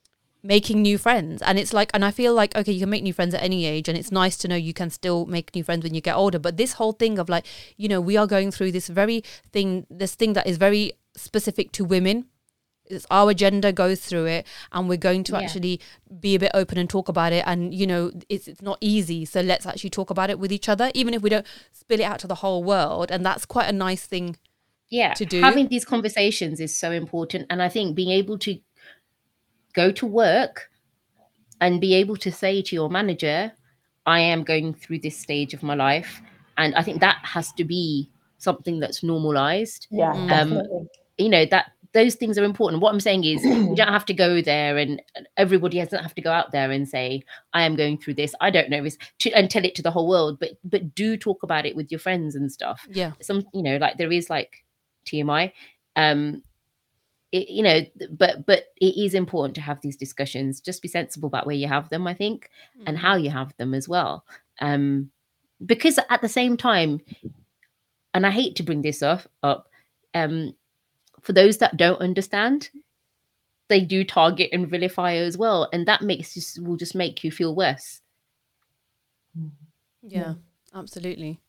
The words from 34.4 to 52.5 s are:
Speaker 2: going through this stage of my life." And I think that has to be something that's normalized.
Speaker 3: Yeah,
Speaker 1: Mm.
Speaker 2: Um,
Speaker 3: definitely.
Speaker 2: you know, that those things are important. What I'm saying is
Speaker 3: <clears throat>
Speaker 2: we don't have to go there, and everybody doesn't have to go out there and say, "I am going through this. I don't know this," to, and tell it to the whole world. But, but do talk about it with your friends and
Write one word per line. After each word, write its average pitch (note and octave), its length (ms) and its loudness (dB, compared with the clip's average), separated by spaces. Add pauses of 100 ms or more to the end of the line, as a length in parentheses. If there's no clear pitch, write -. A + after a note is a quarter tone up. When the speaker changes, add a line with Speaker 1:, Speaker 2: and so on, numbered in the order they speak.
Speaker 2:
going D#3+ 280 0
through D#3+ 280 -8
this D#3 180 -8
stage C#3+ 340 -4
of D3 120 -12
my C#3+ 100 -2
life." C#3+ 460 0 (360)
And D3+ 200 2
I E3 60 4
think E3 180 -2
that F#3+ 220 6
has - 320 -6
to E3+ 100 -2
be D#3 440 -2 (300)
something F3 400 -2
that's - 240 -6
normalized. D#3+ 880 0
Speaker 3:
Yeah, E3 220 2
Speaker 1:
Mm. F#3 80 -4
Speaker 2:
Um, F3+ 80 -2
Speaker 3:
definitely. E3 580 0 (320)
Speaker 2:
you G3+ 100 2
know, E3+ 180 8
that - 260 2 (200)
those A3+ 240 6
things G#3+ 220 -2
are G3+ 60 4
important. F#3+ 380 0
What G#3+ 100 6
I'm G3+ 80 2
saying F#3+ 240 2
is D#3 180 0
Speaker 3:
<clears throat> A#3 280 4
Speaker 2:
we - 40 0
don't G#3 140 4
have G3+ 180 0
to G3 80 -2
go F3 260 4
there, D3 380 2
and C#3+ 240 -2 (340)
everybody F3+ 420 4
doesn't F3 240 -4
have E3 120 -12
to E3+ 80 -12
go E3 80 -2
out E3 220 0
there C3+ 180 0
and C#3 180 -2
say, C3 360 -4 (280)
"I E3+ 120 2
am D#3+ 100 2
going D3 240 0
through D3 160 -6
this. D3 260 -4
I F#3 100 2
don't D#3 200 2
know D3 140 -2
this," D3+ 120 -8 (240)
to, A3+ 120 0
and G3 180 4
tell G3+ 140 0
it F3+ 100 0
to D#3+ 80 -10
the E3+ 80 0
whole E3 180 0
world. D#3 300 2
But, E3 120 -6 (120)
but F3 320 -4
do A3 220 -2
talk G3+ 260 -4
about D#3 240 -2
it - 80 -6
with D3 160 -8
your D#3+ 80 -6
friends D#3+ 380 -4
and C#3 160 -4